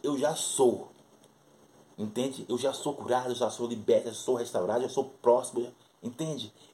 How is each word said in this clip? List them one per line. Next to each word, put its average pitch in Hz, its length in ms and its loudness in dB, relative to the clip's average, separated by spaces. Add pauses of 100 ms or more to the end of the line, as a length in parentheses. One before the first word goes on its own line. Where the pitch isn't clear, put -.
eu 143 160 0
já 147 160 0
sou, - 560 2 (1080)
entende? 117 520 -4
Eu 123 100 0
já 135 140 0
sou 143 220 -4
curado, 127 340 0
eu 120 80 -2
já 117 120 2
sou 120 200 -4
liberto, 113 400 2
eu 110 60 -8
sou 127 200 0
restaurado, 117 480 0
eu 131 80 -4
sou 131 140 0 (180)
próspero, 120 500 4 (300)
entende? 120 500 -6 (220)